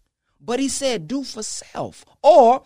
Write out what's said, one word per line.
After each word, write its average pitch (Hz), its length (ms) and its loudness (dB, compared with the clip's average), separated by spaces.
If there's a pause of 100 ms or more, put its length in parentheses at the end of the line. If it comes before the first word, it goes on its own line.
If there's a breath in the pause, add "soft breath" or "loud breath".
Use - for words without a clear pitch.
(400)
But 233 200 -6
he 269 100 -4
said, 226 380 -6
"Do 269 160 -6
for - 180 -14
self - 640 -12 (160 soft breath)
or 269 440 6